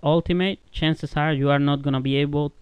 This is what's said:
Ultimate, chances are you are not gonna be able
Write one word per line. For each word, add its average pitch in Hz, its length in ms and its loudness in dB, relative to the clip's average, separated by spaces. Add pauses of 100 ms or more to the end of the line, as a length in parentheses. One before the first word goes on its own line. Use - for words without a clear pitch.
Ultimate, 175 560 0 (100)
chances 156 460 -2
are 151 160 0
you 139 180 0
are 143 80 4
not 143 240 0
gonna 135 180 0
be 135 180 0
able 143 440 -2